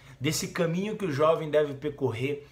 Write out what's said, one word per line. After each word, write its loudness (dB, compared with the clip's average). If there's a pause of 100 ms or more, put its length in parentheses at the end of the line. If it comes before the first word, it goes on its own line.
(200)
desse -2
caminho -2
que -4
o -2
jovem 4
deve 2
percorrer -2